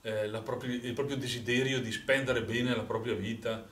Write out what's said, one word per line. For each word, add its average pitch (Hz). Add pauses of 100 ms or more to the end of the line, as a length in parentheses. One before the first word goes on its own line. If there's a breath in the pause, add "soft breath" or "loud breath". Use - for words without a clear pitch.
eh, 107
la 110
propria, 123
il 120
proprio 143
desiderio 123
di 113
spendere 127
bene 123
la 107
propria 110
vita, 110